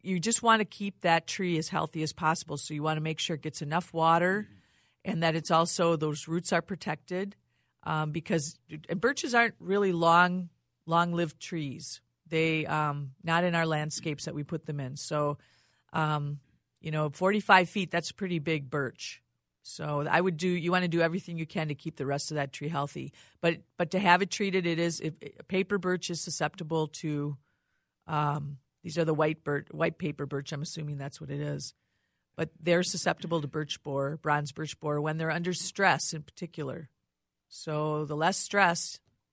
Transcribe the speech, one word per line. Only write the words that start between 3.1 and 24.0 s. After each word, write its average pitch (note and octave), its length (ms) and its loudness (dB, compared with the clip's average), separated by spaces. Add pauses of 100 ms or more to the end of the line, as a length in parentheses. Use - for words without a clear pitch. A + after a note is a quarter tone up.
sure - 160 -2
it C#3 60 -8
gets D#3 220 -6
enough D#3+ 280 -2
water E3+ 560 4 (560)
and E3 200 0
that E3 120 4
it's D#3+ 160 -4
also, E3+ 440 4
those D3+ 320 -2
roots E3+ 260 -2
are E3 80 4
protected, F#3 760 -6 (480)
um, D#3 280 -2
because, D#3+ 480 -2 (300)
and E3+ 100 -2
birches C#4+ 340 0
aren't A#3 260 4
really F#3+ 340 2
long, F3 560 6 (360)
long-lived E3+ 540 2
trees. - 640 -8 (260)
They, D#3+ 380 2
um, C#3+ 460 -2 (120)
not E3 220 2
in F3 100 2
our E3 100 2
landscapes D#3 600 -2
that C#3+ 100 -6
we D3 80 -4
put D3+ 220 -6
them D3 160 -6
in. C3+ 160 -8
So, D3 400 -2 (560)
um, D3 460 0 (420)
you D#3 100 -8
know, D#3 180 0
forty-five F#3+ 600 6
feet, F#3 200 -2
that's F3 200 -2
a - 40 -10
pretty F3+ 260 -2
big D3 300 -2
birch. - 520 -6 (420)
So D3 460 -4
I - 100 4
would F3+ 180 2
do, F3+ 120 0
you F3 220 0
wanna F3+ 180 4
do E3 120 2
everything E3 360 0
you D#3+ 80 -4
can D#3 240 -4
to C#3+ 60 -2
keep D#3 200 -10
the C#3 100 -4
rest C#3 260 -2
of D#3 40 -4
that C#3 160 -2
tree - 180 -8
healthy. C#3+ 440 -6 (260)
But, E3+ 200 2 (180)
but F3 140 -2
to F#3 80 2
have F3+ 220 6